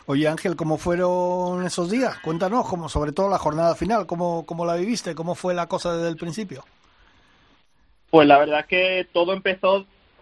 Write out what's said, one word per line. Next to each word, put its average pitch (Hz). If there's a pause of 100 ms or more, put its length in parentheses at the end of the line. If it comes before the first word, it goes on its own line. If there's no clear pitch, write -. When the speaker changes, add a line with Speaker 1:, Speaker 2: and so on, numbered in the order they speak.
Speaker 1:
Oye, 143
Ángel, 165
¿cómo 156
fueron 180
esos 175
días? 240
Cuéntanos, 185
como 170
sobre 147
todo 190
la 185
jornada 160
final, 196
¿cómo, 170
cómo 170
la 170
viviste? 185
¿Cómo 165
fue 180
la 175
cosa 170
desde 170
el 165
principio? 170 (1500)
Speaker 2:
Pues 156
la 143
verdad 151
es -
que 185
todo 175
empezó 190 (360)